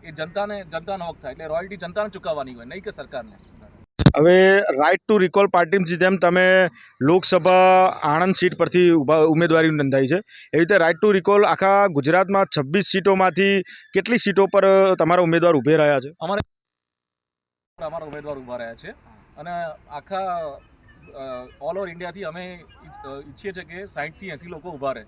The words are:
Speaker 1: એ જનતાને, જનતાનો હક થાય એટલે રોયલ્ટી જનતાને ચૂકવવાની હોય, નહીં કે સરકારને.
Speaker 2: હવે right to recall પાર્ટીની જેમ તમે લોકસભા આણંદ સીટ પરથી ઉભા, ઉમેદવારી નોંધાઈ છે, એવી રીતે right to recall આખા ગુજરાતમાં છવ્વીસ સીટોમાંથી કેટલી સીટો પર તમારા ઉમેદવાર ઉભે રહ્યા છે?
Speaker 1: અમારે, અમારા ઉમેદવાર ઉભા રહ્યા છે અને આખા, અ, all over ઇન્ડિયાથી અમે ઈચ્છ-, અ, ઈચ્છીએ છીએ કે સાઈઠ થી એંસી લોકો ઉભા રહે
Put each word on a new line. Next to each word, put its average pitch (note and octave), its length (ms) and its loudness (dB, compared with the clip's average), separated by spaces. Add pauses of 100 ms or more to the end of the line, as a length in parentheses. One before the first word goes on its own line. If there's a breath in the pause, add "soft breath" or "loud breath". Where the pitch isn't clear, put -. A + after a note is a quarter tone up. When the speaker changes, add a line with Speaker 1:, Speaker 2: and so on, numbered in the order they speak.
Speaker 1:
એ E3 60 -20
જનતાને, F#3+ 540 -6
જનતાનો E3 400 -8
હક E3 180 -10
થાય C3 100 -10
એટલે D#3+ 140 -14
રોયલ્ટી F#3+ 300 -6
જનતાને F3+ 320 -6
ચૂકવવાની D3 460 -8
હોય, A#2 100 -18
નહીં E3+ 180 -16
કે G#3 80 -12
સરકારને. A#2+ 420 -14 (840)
Speaker 2:
હવે F#3 400 6
right D#3 420 0 (100)
to G#3+ 80 4
recall G3 320 2
પાર્ટીની F3 460 0
જેમ F#3 200 0
તમે F#3 520 2 (320 loud breath)
લોકસભા F#3 880 4 (140)
આણંદ E3 320 0
સીટ - 220 -2
પરથી F3 340 2
ઉભા, D#3 280 2
ઉમેદવારી D#3+ 520 2
નોંધાઈ C3+ 360 0
છે, C#3 80 -2
એવી - 440 -6
રીતે E3+ 160 2
right E3 300 2
to G#3 120 2
recall G3+ 300 2
આખા G3 400 2
ગુજરાતમાં F3+ 600 0
છવ્વીસ D#3 380 -2
સીટોમાંથી F#3+ 800 0 (300 loud breath)
કેટલી G#3+ 260 0
સીટો G3 280 2
પર F#3+ 480 4
તમારા E3+ 280 2
ઉમેદવાર E3+ 320 2
ઉભે C#3+ 220 2
રહ્યા D3 240 2
છે? C#3+ 200 -16
Speaker 1:
અમારે, F#3+ 200 -6 (1400)
અમારા D#3 220 -10
ઉમેદવાર D3 300 -12
ઉભા B2 200 -12
રહ્યા A#2 180 -12
છે E3 160 -18 (480)
અને E3 120 -16 (400)
આખા, F3+ 480 -8 (800)
અ, C3 280 -14
all D3+ 340 -10
over F#3+ 120 -8
ઇન્ડિયાથી F3 340 -14
અમે F3+ 300 -14
ઈચ્છ-, D3+ 540 -20
અ, C#3+ 200 -16
ઈચ્છીએ F#3 240 -14
છીએ F3 120 -14
કે F3+ 220 -16
સાઈઠ D#3 260 -12
થી - 140 -18
એંસી E3 200 -14
લોકો F3 240 -16
ઉભા C3+ 220 -8
રહે A2+ 160 -12